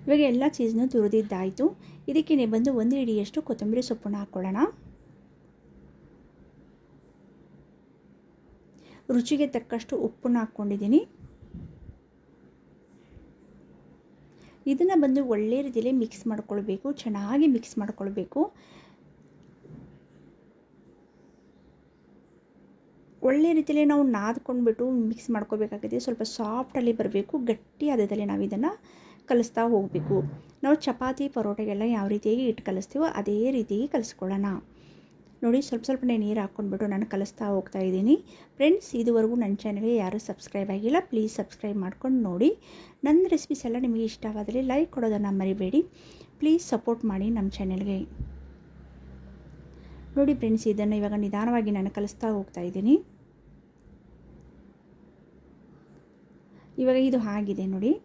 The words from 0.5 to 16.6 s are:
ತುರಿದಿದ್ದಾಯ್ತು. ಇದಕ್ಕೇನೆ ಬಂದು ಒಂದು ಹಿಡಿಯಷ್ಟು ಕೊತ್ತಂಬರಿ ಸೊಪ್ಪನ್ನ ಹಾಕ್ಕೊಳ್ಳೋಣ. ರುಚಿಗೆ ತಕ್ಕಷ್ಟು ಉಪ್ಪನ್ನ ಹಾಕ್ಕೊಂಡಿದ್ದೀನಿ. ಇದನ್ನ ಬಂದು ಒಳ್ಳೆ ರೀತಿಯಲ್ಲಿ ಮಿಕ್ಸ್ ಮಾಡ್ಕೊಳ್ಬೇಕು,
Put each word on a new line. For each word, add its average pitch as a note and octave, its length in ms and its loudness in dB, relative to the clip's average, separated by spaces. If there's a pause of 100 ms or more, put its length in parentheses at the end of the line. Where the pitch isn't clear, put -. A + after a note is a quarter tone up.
ತುರಿದಿದ್ದಾಯ್ತು. G#3 760 0 (420)
ಇದಕ್ಕೇನೆ D4 380 2
ಬಂದು A3+ 280 2
ಒಂದು A#3+ 220 2
ಹಿಡಿಯಷ್ಟು A3+ 460 0
ಕೊತ್ತಂಬರಿ A3+ 400 -2
ಸೊಪ್ಪನ್ನ G#3+ 340 -6
ಹಾಕ್ಕೊಳ್ಳೋಣ. F#3+ 440 -6 (4000)
ರುಚಿಗೆ C4+ 380 2
ತಕ್ಕಷ್ಟು A#3 500 -6
ಉಪ್ಪನ್ನ A#3+ 400 0
ಹಾಕ್ಕೊಂಡಿದ್ದೀನಿ. G#3+ 640 2 (3750)
ಇದನ್ನ F4 320 4
ಬಂದು C#4 300 6
ಒಳ್ಳೆ A3 340 2
ರೀತಿಯಲ್ಲಿ B3 320 0
ಮಿಕ್ಸ್ A#3 340 0
ಮಾಡ್ಕೊಳ್ಬೇಕು, G#3 680 -4